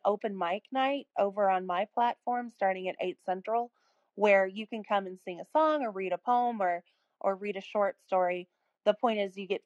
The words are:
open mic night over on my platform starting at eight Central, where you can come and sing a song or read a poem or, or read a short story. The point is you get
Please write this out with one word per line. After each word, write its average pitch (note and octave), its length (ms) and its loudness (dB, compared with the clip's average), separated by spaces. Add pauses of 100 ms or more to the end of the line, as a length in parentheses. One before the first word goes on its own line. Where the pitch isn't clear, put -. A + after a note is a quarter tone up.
open G3+ 320 0
mic F#3 360 -4
night C4+ 340 -2 (120)
over G3+ 320 2
on F#3 160 0
my F#3 280 -2
platform A#3+ 560 -2
starting F#3 380 -2
at - 120 -6
eight F#3 240 -6
Central, A3 460 -4 (440)
where G3 320 6
you G3+ 200 -8
can A3 180 -8
come G3 220 0
and F#3 140 -12
sing F3 200 -10
a - 40 -12
song D4+ 380 2
or A3+ 80 -2
read F#3+ 220 -4
a F3 60 0
poem A#3+ 420 0
or, F3 240 0 (360)
or G3 160 0
read G3+ 200 -6
a G3 40 -8
short G3 400 -2
story. F3+ 480 0 (360)
The G#3 100 4
point A3 260 0
is F#3+ 160 -4
you G3 100 -10
get F3+ 200 -4